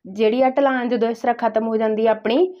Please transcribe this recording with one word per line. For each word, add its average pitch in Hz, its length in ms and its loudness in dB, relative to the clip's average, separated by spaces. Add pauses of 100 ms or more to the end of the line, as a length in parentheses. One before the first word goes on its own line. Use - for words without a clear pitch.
ਜਿਹੜੀ 214 360 0
ਆ 262 80 4
ਢਲਾਣ 262 380 0
ਜਦੋਂ 226 220 0
ਇਸ 233 100 -6
ਤਰ੍ਹਾਂ 240 160 -2
ਖਤਮ 226 320 -2
ਹੋ 220 100 -2
ਜਾਂਦੀ 220 300 0
ਆ 226 40 4
ਆਪਣੀ, 240 480 0